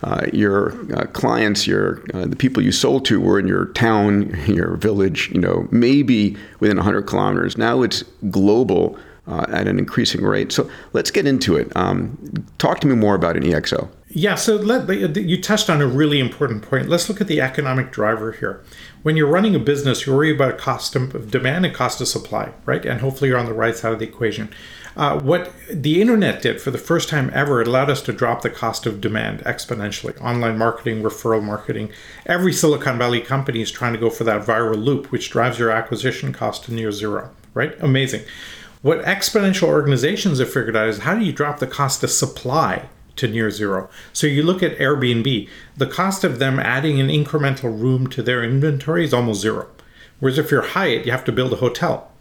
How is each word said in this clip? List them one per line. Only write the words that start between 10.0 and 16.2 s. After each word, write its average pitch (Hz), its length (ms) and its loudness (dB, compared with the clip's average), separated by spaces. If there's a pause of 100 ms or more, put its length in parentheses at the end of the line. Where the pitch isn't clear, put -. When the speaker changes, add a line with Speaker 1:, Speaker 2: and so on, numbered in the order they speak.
Speaker 1:
rate. 101 300 0
So - 180 -2 (220)
let's - 180 0
get 135 160 0
into 127 300 2
it. - 180 -2
Um, 92 440 -2 (400)
talk - 220 0
to 160 60 0
me 135 80 4
more 104 200 4
about 85 240 0
an - 80 0
E 85 80 4
X - 180 -2
O. - 160 -2 (220)
Speaker 2:
Yeah, 180 240 0
so 214 220 2
let, 196 600 0
you 185 240 0
touched 208 300 0
on 151 100 4
a 143 60 4
really 147 340 4